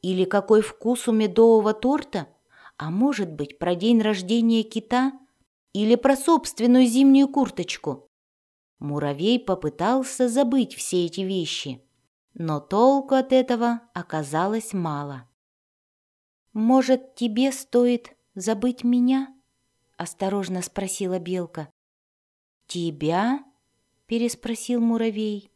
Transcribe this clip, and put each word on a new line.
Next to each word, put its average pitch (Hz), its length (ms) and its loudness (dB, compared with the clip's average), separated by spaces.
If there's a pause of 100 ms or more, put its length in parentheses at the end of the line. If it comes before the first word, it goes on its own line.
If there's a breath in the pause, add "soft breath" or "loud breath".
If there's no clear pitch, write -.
Или 185 240 0
какой 202 360 4
вкус 240 460 -4
у 233 60 2
медового 220 600 4
торта? 247 540 -2 (480 soft breath)
А 151 140 -10
может 208 420 -2
быть, 147 280 -10
про 175 160 0
день 220 260 4
рождения 220 640 0
кита? 247 500 -2 (580)
Или 214 240 2
про 269 220 2
собственную 254 680 2
зимнюю 269 440 4
курточку? 185 800 -6 (680)
Муравей 147 600 -2
попытался 226 880 -2
забыть 240 480 0
все 175 300 -4
эти 170 160 -8
вещи, 170 600 -6 (520)
но 160 260 -6
толку 269 560 2
от 262 180 0
этого 240 480 0 (120)
оказалось 170 800 -4
мало. 143 540 -6 (1300)
«Может, 262 640 2
тебе 240 360 0
стоит 247 640 0 (200)
забыть 220 480 -4
меня?» 247 500 0 (640)
осторожно 185 640 -4
спросила 185 560 -6
белка. 170 520 -8 (1000)
«Тебя?» 175 760 -2 (640)
переспросил 233 760 -4
муравей. 220 760 -2